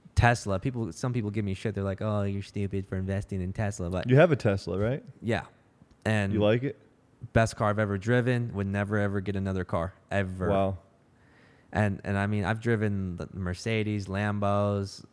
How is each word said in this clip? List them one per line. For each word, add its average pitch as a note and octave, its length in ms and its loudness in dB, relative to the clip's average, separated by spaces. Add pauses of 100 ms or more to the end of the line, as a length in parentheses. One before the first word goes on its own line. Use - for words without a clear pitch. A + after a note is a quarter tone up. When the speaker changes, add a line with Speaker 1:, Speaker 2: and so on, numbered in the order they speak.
(160)
Speaker 1:
Tesla, A2 440 4
people, A#2 320 -4
some B2+ 220 -4
people G#2+ 180 0
give G#2+ 140 -2
me F#2+ 80 -2
shit. G2+ 220 -4
They're G2 80 -2
like, G2 180 -4
"Oh, G#2 220 0
you're G2 200 -2
stupid G2 440 -4
for F#2+ 100 -4
investing F#2+ 440 -4
in F#2 120 -4
Tesla," G2+ 360 -4
but F#2 200 -2
Speaker 2:
You B2+ 80 8
have E3 140 8
a C#3+ 40 4
Tesla, G2 420 0
right? A2+ 260 -2 (180)
Speaker 1:
Yeah. G#2 220 -2 (640)
And G#2 280 2
Speaker 2:
You G#2+ 60 2
like G#2+ 240 4
it? - 140 -6 (560)
Speaker 1:
best A2+ 220 4
car G#2+ 140 2
I've G2+ 100 0
ever G2+ 180 0
driven. A#2+ 560 0
Would G2 140 -2
never, G2+ 300 0
ever G2+ 240 0
get G2 140 -4
another F#2+ 280 -2
car, F2 300 -2 (180)
ever. F#2 380 -2
Speaker 2:
Wow. G2 280 2 (960)
Speaker 1:
And, G2+ 320 0
and G2+ 140 -2
I G2+ 100 0
mean, G#2 180 0
I've A2+ 160 0
driven G#2 560 0
the E2+ 160 -6
Mercedes, G#2 720 -2
Lambos, G2+ 1080 0